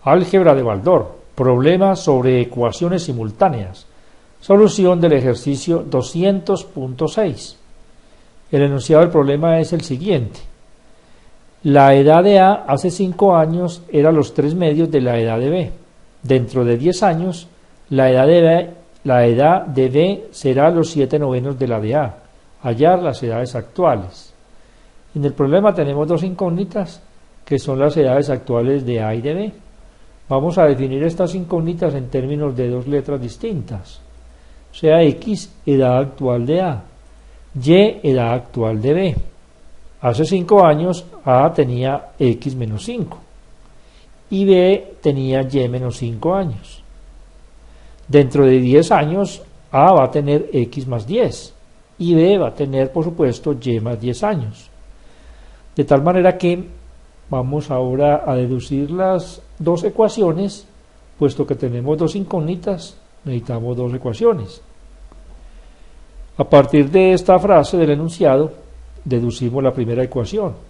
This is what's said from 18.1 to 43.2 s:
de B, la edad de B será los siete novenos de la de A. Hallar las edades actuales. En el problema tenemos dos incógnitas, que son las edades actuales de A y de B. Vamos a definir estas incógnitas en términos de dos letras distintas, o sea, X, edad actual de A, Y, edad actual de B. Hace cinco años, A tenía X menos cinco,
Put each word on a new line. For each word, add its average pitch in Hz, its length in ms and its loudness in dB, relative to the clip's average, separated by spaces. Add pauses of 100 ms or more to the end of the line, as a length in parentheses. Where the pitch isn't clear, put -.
de 170 120 6
B, 170 300 2 (320)
la 123 240 2
edad 139 400 2
de 131 220 0
B 151 420 -2
será 135 400 0
los 165 200 0
siete 143 280 -2
novenos 131 400 -4
de 131 80 -2
la 113 140 -2
de 107 160 -2
A. 131 220 -4 (440)
Hallar 151 400 2
las 147 220 -6
edades 120 320 -6
actuales. 117 760 -4 (840)
En 147 100 -4
el 143 80 -2
problema 175 400 2
tenemos 147 340 -4
dos 160 180 -2
incógnitas, 185 760 -6 (420)
que 139 160 -2
son 135 200 -4
las 139 180 2
edades 143 320 2
actuales 127 560 -2
de 120 160 -4
A 107 140 -4
y 113 80 -6
de 143 100 -6
B. 196 200 -6 (760)
Vamos 156 300 -2
a 165 80 6
definir 135 380 0
estas 170 300 -2
incógnitas 170 600 -4
en 127 160 -8
términos 139 440 -4
de 123 140 -4
dos 123 180 -6
letras 143 320 -4
distintas, 123 840 -10 (680)
o - 40 -20
sea, 160 280 4
X, - 520 -2 (100)
edad 131 360 2
actual 131 440 -4
de 156 160 -2
A, 151 220 -4 (720)
Y, 180 480 4
edad 123 320 0
actual 110 480 -4
de 135 100 0
B. 175 240 0 (880)
Hace 127 240 0
cinco 190 360 4
años, 165 440 2 (180)
A 135 300 2
tenía 131 540 -2 (100)
X 131 360 -2
menos 110 300 -8
cinco, 233 320 -8 (1120)